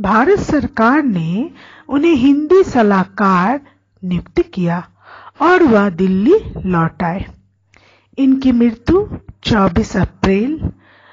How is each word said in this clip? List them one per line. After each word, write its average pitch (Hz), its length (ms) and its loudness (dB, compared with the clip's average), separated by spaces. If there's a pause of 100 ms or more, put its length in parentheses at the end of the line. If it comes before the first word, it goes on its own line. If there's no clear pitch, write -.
भारत 226 380 2
सरकार 262 640 0
ने 196 480 -4 (380)
उन्हें 302 260 0
हिंदी 294 500 2
सलाहकार 202 960 0 (440)
नियुक्त 175 380 -4 (120)
किया 175 340 -4 (540)
और 359 200 4
वह 208 280 2
दिल्ली 190 500 2 (160)
लौट 175 460 -4
आए। 175 240 -6 (920)
इनकी 262 340 2
मृत्यु 240 560 0 (340)
चौबीस 196 540 0
अप्रैल 202 720 -2 (420)